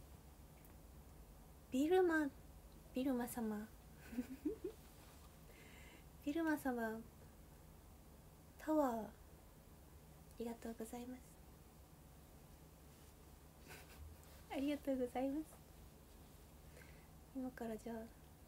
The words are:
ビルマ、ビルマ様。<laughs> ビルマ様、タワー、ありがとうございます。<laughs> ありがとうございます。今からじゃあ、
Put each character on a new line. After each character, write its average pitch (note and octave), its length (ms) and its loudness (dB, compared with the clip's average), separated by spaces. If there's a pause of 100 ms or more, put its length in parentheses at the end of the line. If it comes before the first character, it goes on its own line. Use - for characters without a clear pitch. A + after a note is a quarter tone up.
(1700)
ビ C4+ 180 8
ル F#4 140 12
マ、 D#4+ 260 10 (680)
ビ B3+ 100 6
ル C4+ 100 8
マ A#3+ 140 4
様。 A3 400 2 (480)
<laughs> C4 320 0 (1800)
ビ D4 80 4
ル E4 100 6
マ D#4 140 8
様、 A#3 420 2 (1600)
タ - 140 2
ワ D4+ 160 8
ー、 A3+ 160 2
あ - 60 -8 (1300)
り A#3 60 0
が A#3 80 0
と A#3 160 -4
う A3+ 80 -2
ご A3+ 60 0
ざ A#3+ 140 -6
い A#3+ 80 -4
ま B3+ 100 -6
す。 C4 60 -12 (3250)
<laughs> - 0 -
あ G#4 60 0
り C#4 140 6
が C#4+ 80 6
と C#4 140 4
う C4 60 6
ご B3 80 6
ざ B3 140 2
い C4+ 80 6
ま D4+ 160 4
す。 - 120 -14 (1800)
今 B3+ 140 2
か B3 160 -2
ら A3 100 0
じ A3 140 -4
ゃ - 20 0
あ、 A#3 40 -2 (520)